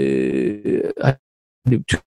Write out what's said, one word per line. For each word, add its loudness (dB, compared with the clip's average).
hani -2